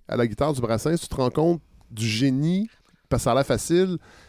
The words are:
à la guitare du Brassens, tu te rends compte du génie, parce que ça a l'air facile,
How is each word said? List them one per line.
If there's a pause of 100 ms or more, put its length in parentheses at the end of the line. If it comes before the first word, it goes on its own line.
à
la
guitare
du
Brassens,
tu
te
rends
compte (300)
du
génie, (400)
parce
que
ça
a
l'air
facile, (320)